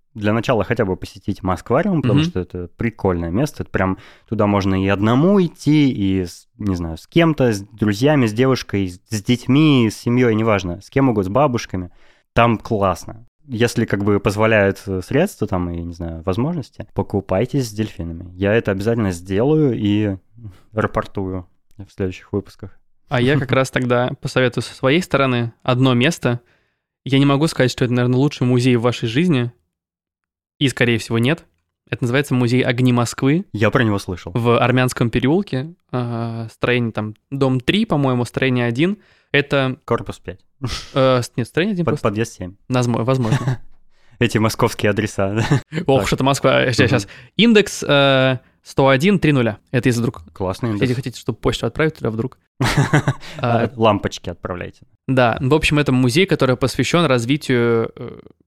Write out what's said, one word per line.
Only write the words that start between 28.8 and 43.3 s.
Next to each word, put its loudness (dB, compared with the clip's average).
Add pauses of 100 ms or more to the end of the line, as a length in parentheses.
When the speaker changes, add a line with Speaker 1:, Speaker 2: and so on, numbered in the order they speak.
Speaker 2:
вашей -2
жизни, 0 (1040)
и, 2
скорее 0
всего, -2
нет. 0 (460)
Это -6
называется 0
Музей 2
огни 2
Москвы. 0
Speaker 1:
Я 2
про 4
него 0
слышал. -10
Speaker 2:
В 2
Армянском 0
переулке, -2 (180)
а, -6
строение -2
там, -6 (160)
дом 0
три, 0
по-моему, 0
строение -2
один. -2 (340)
Это 0
Speaker 1:
Корпус -4
пять. -14 (540)
Speaker 2:
э, 2
с-, -8
нет, -2
строение -2
один -2
Speaker 1:
Под-, 0
Speaker 2:
просто. -2
Speaker 1:
подъезд -4
семь. -12 (160)
Speaker 2:
Назмо-, 0
возможно. 0 (300)